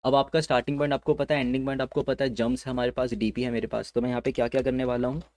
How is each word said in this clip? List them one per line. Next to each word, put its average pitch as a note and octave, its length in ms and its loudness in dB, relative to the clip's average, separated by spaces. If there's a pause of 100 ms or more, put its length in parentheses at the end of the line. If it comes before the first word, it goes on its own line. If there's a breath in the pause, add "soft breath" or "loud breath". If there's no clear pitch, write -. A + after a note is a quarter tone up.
अब C3 120 4
आपका C#3 260 4
स्टार्टिंग C#3+ 360 2
पॉइंट C#3+ 160 2
आपको D3 200 0
पता D3 220 2
है, C#3 60 0
एंडिंग C3 240 0
पॉइंट C3+ 160 -2
आपको C3+ 220 -2
पता C#3 200 0
है, C3+ 60 0
जंप्स A#2+ 360 -2
है C3 60 -6
हमारे B2 200 0
पास, B2+ 220 -2
डीपी A2 300 -2
है B2 80 -2
मेरे A2+ 160 -2
पास। A2 260 -6
तो A#2+ 80 2
मैं B2 80 0
यहाँ A#2+ 120 -2
पे C#3 100 0
क्या-क्या B2+ 300 0
करने B2+ 220 0
वाला B2 240 0
हूँ? C#3+ 140 -4 (160)